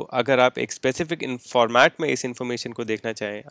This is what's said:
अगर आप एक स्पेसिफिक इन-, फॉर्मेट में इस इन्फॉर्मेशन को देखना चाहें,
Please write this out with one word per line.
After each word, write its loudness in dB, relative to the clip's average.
अगर 2
आप 4
एक -4
स्पेसिफिक -4
इन-, -6
फॉर्मेट 4
में 0
इस -2
इन्फॉर्मेशन -6
को -8
देखना -4
चाहें, -8